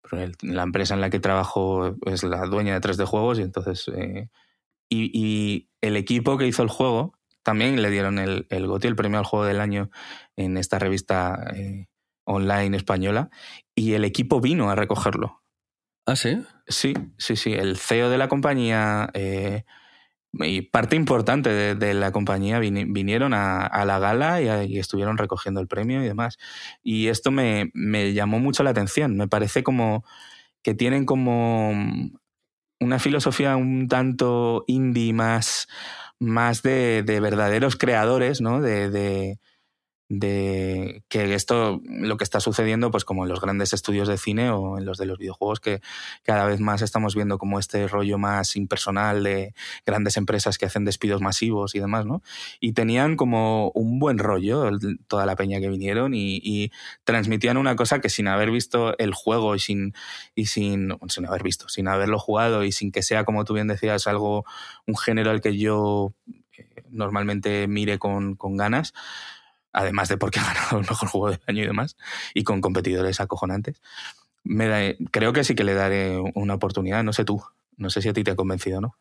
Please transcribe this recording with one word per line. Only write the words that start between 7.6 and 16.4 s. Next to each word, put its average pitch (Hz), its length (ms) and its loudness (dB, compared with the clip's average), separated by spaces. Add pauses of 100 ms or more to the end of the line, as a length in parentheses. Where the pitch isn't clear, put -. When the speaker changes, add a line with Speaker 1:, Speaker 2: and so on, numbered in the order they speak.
Speaker 1:
le 104 100 4
dieron 101 280 0
el, 95 320 -2
el 95 160 -2
goti, 98 220 0
el 113 80 0
premio 104 220 0
al 101 60 0
juego 104 200 0
del 101 160 0
año 101 300 -2 (460)
en 92 200 -2
esta 95 220 -2
revista, 95 760 -2
eh, 98 320 -10 (380)
online 101 520 0
española, 98 540 0 (440)
y 110 200 2
el 107 100 2
equipo 120 360 2
vino 131 300 2
a 98 60 2
recogerlo. 104 680 0 (640)
Speaker 2:
¿Ah, 127 100 2
sí? 175 280 0 (240)